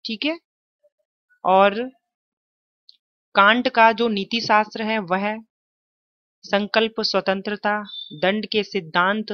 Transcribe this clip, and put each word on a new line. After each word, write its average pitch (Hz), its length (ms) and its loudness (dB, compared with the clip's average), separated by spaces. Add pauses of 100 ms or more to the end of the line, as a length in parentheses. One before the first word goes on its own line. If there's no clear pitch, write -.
ठीक 220 200 -8
है, 320 140 -4 (1040)
और 196 380 4 (1500)
कांट 220 360 4
का 226 220 6
जो 226 180 0
नीतिशास्त्र 214 760 -2
है 220 200 -2
वह 196 320 -2 (1080)
संकल्प 220 580 -2
स्वतंत्रता, 208 800 -2 (320)
दंड 190 320 0
के 214 180 0
सिद्धांत। 196 680 -2